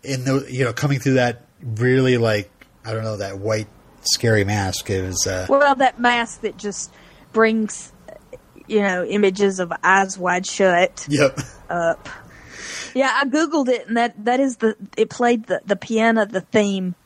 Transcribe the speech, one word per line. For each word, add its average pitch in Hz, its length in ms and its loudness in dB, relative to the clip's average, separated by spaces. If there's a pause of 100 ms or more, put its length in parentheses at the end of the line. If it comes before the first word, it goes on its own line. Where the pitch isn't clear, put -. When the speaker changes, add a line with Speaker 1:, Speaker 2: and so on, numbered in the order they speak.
Speaker 1:
in 131 220 -6
the, 135 260 0
you 127 140 0
know, 113 80 -2
coming 139 260 -2
through 131 160 0
that 123 300 0 (180)
really, 127 560 2
like, 107 320 0 (340)
I 110 80 -8
don't 110 120 -6
know, 110 140 -6
that 98 200 -8
white 110 300 -4 (340)
scary 107 420 2
mask 98 460 -2
is, 92 360 -2
uh 92 220 -4
Speaker 2:
Well, 277 280 4
that 254 240 0
mask 240 420 -2
that 214 160 -6
just - 320 -10 (420)
brings, 220 600 0 (720)
you 214 160 2
know, 180 220 0
images 196 560 2
of 170 120 -4 (100)
Eyes 190 360 4
Wide 180 280 -2
Shut 185 640 2
Speaker 1:
Yep. 139 300 2 (300)
Speaker 2:
up. - 400 -2 (840)
Yeah, 240 160 2 (120)
I - 40 2
Googled 294 420 0
it, 240 200 0
and 226 100 -2
that, 233 260 -2
that 247 160 2
is 269 160 0
the, 220 180 0 (220)
it 220 140 0
played 240 360 0
the, 262 180 -2
the 196 120 0
piano, 226 480 2
the 196 160 -4
theme 196 540 0 (120)